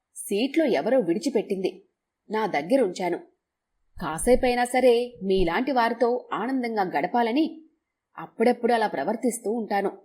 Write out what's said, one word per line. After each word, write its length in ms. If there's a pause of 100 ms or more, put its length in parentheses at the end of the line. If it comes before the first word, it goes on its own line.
(160)
సీట్లో 500
ఎవరో 340
విడిచిపెట్టింది, 840 (440)
నా 160
దగ్గరుంచాను. 720 (840)
కాసేపైనా 640
సరే 480 (100)
మీలాంటి 480
వారితో 600
ఆనందంగా 500
గడపాలని 800 (560)
అప్పుడప్పుడు 560
అలా 140
ప్రవర్తిస్తూ 640
ఉంటాను. 540